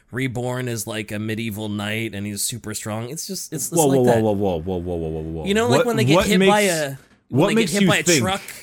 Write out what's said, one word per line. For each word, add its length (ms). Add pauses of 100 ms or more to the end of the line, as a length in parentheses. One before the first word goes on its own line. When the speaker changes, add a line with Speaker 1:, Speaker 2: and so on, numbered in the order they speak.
Speaker 1:
reborn 600
as, 180
like, 240
a 80
medieval 480
knight 480
and 100
he's 160
super 320
strong? 360
It's 180
just, 240
it's, 160
it's 100
Speaker 2:
Whoa, 100
Speaker 1:
like 120
Speaker 2:
whoa, 60
Speaker 1:
that. 180
Speaker 2:
whoa, 80
whoa, 300
whoa, 160
whoa, 180
whoa, 140
whoa, 120
whoa. 240
Speaker 1:
You 80
know, 140
like, 120
Speaker 2:
What, 80
Speaker 1:
when 100
they 80
get 100
Speaker 2:
what 120
Speaker 1:
hit 120
Speaker 2:
makes, 100
Speaker 1:
by 120
a, 260 (400)
when 140
Speaker 2:
what 80
Speaker 1:
they 60
Speaker 2:
makes 180
Speaker 1:
get 80
hit 20
Speaker 2:
you 60
Speaker 1:
by 80
a 60
Speaker 2:
think 180
Speaker 1:
truck 200 (220)